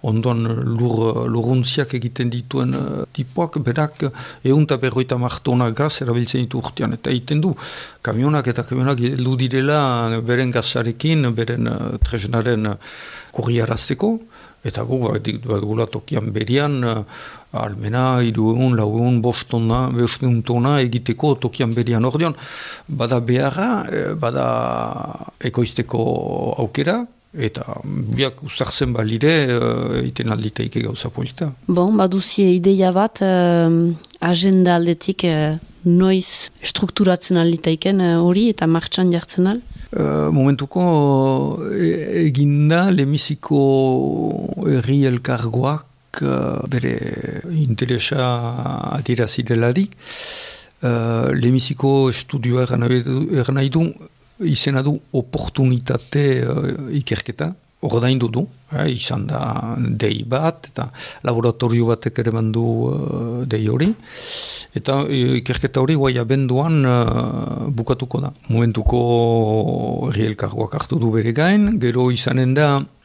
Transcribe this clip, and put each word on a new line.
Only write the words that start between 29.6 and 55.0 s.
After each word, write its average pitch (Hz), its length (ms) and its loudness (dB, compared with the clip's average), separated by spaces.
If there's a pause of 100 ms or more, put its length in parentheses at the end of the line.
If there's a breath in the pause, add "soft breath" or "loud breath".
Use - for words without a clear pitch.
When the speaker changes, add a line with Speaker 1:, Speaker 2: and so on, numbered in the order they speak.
Speaker 1:
egiten 123 320 -2
alditeike 113 520 -4
gauza 113 260 -6
polita. - 420 -6 (160)
Speaker 2:
Bon, 185 300 4
baduzie 190 580 2
ideia 185 360 4
bat, 202 300 0
eh, 170 760 4 (260)
agenda 180 540 4
aldetik, 170 500 0
eh, 156 320 2 (260)
noiz 185 680 2 (100)
strukturatzen 185 760 0
alditaiken, 170 640 2
eh, 170 140 4
hori 180 340 4
eta 170 180 0
martxan 170 440 2
jartzen 175 360 0
al? 233 140 -2 (300 loud breath)
Speaker 1:
Eh, 151 400 0
momentuko, 143 1400 2
eh, 170 540 0
eginda, 147 640 4
Lemiziko 147 680 0 (1080)
herri 135 360 2
elkargoak, 123 840 -2 (360)
eh, 131 460 -2
bere - 760 -4 (100)
interesa 123 1400 -2
adierazi 120 500 -2
delarik. 120 480 2 (880 loud breath)
Eh, 117 520 0
Lemiziko 131 760 2
estudioa 123 540 0
erran 123 160 0
nahi 123 240 2
du, 135 320 0
erran 131 200 2
nahi 139 140 2
du, 160 240 2 (500)
izena 139 380 2
du 147 180 0 (120)